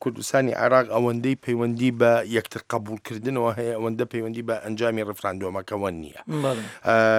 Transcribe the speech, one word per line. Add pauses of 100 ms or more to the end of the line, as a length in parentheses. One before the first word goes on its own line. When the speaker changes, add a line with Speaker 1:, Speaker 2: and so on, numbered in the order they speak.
Speaker 1:
کوردستانی
عێراق
ئەوەندەی
پەیوەندی
بە (260)
یەکتر (100)
قبولکردنەوە
هەیە،
ئەوەندە
پەیوەندی
بە
ئەنجامی
ڕفراندۆمەکەوە (120)
نییە. (220)
Speaker 2:
بەڵێ. (240)
Speaker 1:
ئە، (220)